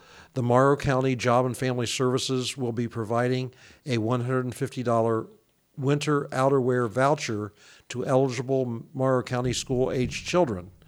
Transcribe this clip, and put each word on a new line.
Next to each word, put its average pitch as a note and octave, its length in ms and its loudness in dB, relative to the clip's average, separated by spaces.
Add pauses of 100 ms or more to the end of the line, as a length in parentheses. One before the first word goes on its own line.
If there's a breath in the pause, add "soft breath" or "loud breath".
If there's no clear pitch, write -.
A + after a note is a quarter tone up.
(360 soft breath)
the B2 80 -2
Morrow C3 340 6
County C3 380 0
Job B2 280 4
and B2+ 140 -2
Family B2 300 -2
Services B2+ 680 -2
will A#2+ 160 -4
be A#2 160 -4
providing B2 640 -2 (320 soft breath)
a B2+ 140 -2
one A#2+ 240 0
hundred B2+ 240 -2
and B2 100 -6
fifty B2+ 280 -6
dollar A2+ 420 2 (500)
winter D3 500 0
outerwear B2+ 640 2
voucher A#2+ 640 -2 (380 soft breath)
to - 160 -6
eligible C3 800 0 (100)
Morrow C3 300 0
County B2 300 -2
school-aged B2+ 720 -2
children. A2 420 0 (180 soft breath)